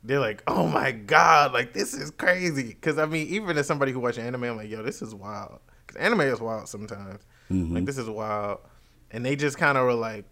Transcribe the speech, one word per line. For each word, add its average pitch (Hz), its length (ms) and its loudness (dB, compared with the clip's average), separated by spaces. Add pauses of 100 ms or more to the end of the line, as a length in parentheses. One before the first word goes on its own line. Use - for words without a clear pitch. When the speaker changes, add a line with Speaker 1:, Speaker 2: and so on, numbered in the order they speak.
Speaker 1:
they're 131 160 0
like, 110 300 -2
"Oh 175 180 2
my 143 240 0
God, 147 600 6
like, 123 200 0
this - 220 -4
is 147 160 -8
crazy." 165 640 0
'Cause, 156 240 -2
I 156 80 2
mean, 156 220 -2
even 185 280 -2
as 143 120 0
somebody 139 240 0
who 127 80 -4
watches 120 240 -2
anime, 123 200 -6
I'm 120 120 -4
like, 107 140 -10
"Yo, 110 120 -8
this 110 200 -8
is 107 120 -12
wild." 101 460 -12 (260)
'Cause - 120 -18
anime 202 240 2
is 127 180 0
wild 113 280 -6
sometimes. 101 540 -12 (260)
Speaker 2:
Mm-hmm. 87 280 0
Speaker 1:
Like, 90 80 0
this 139 140 -4
is 113 120 -6
wild. 104 480 -4 (540)
And 117 120 -6
they 139 120 0
just 143 200 0
kinda 143 280 4
were 123 100 4
like 113 380 -4